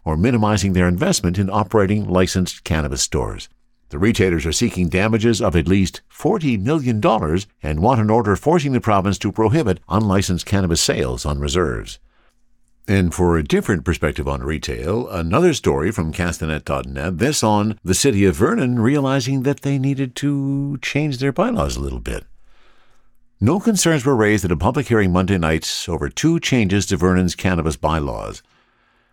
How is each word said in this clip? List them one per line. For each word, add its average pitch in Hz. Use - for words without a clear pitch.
or 78
minimizing 107
their 90
investment 92
in 98
operating 104
licensed 90
cannabis 71
stores. 53
The 73
retailers 92
are 82
seeking 90
damages 107
of 98
at 80
least 95
forty 156
million 123
dollars 98
and 76
want 113
an 107
order 107
forcing 143
the 120
province 98
to 104
prohibit 110
unlicensed 95
cannabis 92
sales 62
on 73
reserves. 69
And 92
for 87
a 76
different 110
perspective 76
on 69
retail, 76
another 104
story 80
from 80
Castanet 80
dot 67
net, 69
this 139
on 107
the 90
city 101
of 92
Vernon 123
realizing 135
that 139
they 139
needed 135
to 139
change 143
their 139
bylaws 78
a 64
little 67
bit. 57
No 151
concerns 165
were 139
raised 104
at 87
a 85
public 92
hearing 104
Monday 92
night -
over 73
two 160
changes 101
to 98
Vernon's 90
cannabis 82
bylaws. 67